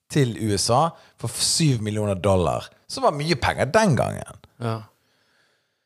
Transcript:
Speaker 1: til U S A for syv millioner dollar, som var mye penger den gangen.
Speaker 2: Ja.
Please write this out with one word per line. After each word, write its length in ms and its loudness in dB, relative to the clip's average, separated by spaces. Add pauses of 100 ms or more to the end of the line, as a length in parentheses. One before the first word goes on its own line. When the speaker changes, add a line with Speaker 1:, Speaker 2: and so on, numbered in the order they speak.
(100)
Speaker 1:
til 260 0
U 160 -2
S 180 -2
A 200 2 (260)
for 120 -10
syv 520 0
millioner 340 -2
dollar, 520 2 (220)
som 180 -6
var 60 4
mye 240 -2
penger 360 -2
den 240 4
gangen. 460 -6 (180)
Speaker 2:
Ja. 200 -6 (1040)